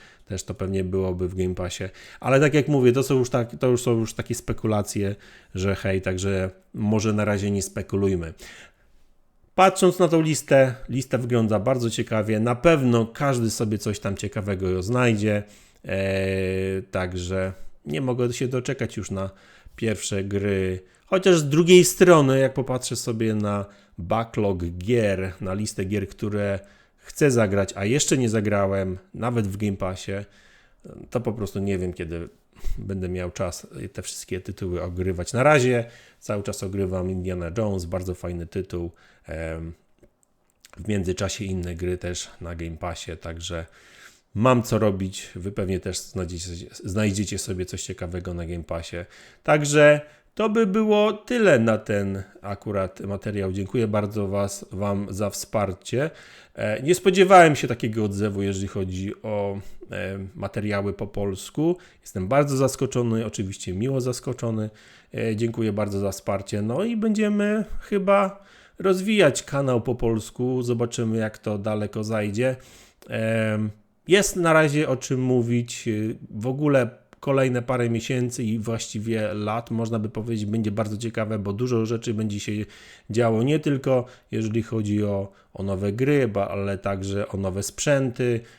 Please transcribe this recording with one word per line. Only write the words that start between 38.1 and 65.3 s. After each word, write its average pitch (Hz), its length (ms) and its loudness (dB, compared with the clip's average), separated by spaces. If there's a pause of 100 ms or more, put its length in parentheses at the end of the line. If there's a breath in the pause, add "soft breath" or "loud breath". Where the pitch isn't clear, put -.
fajny 87 320 -8
tytuł. 87 440 -6 (360 soft breath)
Em, 80 460 -8 (1040)
w 92 120 -10
międzyczasie 98 560 -2
inne 90 300 -4
gry 90 240 -4
też 90 320 -8 (100)
na 85 140 -10
Game 82 220 -8
Passie, 85 400 -10
także 82 500 -10 (680 loud breath)
mam 120 280 4
co 113 160 0
robić. 98 560 -2
Wy 92 180 -8
pewnie 95 280 -2
też 92 180 -6
znajdziecie, 87 680 -8 (180)
znajdziecie 101 540 0
sobie 92 280 -6
coś - 160 -10
ciekawego 90 520 -8
na 87 120 -6
Game 85 180 -8
Passie. 85 320 -8 (460 loud breath)
Także 147 580 6 (340 loud breath)
to 220 140 0
by 220 180 4
było 214 460 4
tyle 214 460 4
na 113 200 4
ten 98 440 -2 (180)
akurat 101 600 -4
materiał. 98 520 -4
Dziękuję 101 360 -2
bardzo 104 400 -2
was, 101 440 -4
wam 101 380 -4
za 98 200 -4
wsparcie. 117 800 -4 (440 loud breath)
E, 107 280 -4
nie 160 120 2
spodziewałem 180 640 8
się - 120 -2
takiego 113 360 -2
odzewu, 101 380 0
jeżeli 98 260 -2
chodzi 95 540 -6
o, 101 360 -4 (320 loud breath)
e, 95 280 -6 (160)
materiały 101 580 -4
po 101 140 -8
polsku. 107 720 -2 (240 loud breath)
Jestem 92 280 -6
bardzo 139 280 2
zaskoczony, 120 720 0
oczywiście 101 480 -6
miło 127 260 -2
zaskoczony. 120 720 -4 (440 loud breath)
E, 110 220 -2